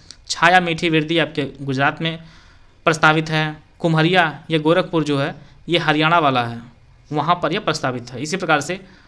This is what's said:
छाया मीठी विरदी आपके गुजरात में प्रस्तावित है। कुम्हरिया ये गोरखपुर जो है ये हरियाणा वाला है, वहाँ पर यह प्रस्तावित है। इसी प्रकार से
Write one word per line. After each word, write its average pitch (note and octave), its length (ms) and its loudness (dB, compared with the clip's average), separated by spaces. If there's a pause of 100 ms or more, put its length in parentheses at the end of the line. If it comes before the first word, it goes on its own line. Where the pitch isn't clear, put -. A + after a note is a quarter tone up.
(280)
छाया F3+ 320 4
मीठी E3+ 280 -2
विरदी D#3+ 300 0
आपके D3 280 -2 (160)
गुजरात C#3 400 -2
में E3 220 -6 (600)
प्रस्तावित D#3+ 460 2
है। D#3 320 -4 (160)
कुम्हरिया E3 720 2
ये D#3+ 80 2
गोरखपुर E3+ 460 0
जो C#3+ 140 0
है C#3+ 300 -6 (200)
ये E3 100 2
हरियाणा D#3+ 400 2
वाला C3 280 2
है, A#2 160 -10 (500)
वहाँ D#3 300 -2
पर D#3 100 -2
यह G3+ 80 -4
प्रस्तावित C3 500 -6
है। B2 120 -10
इसी D#3+ 140 -6
प्रकार D#3+ 240 0
से F3+ 200 -8 (280)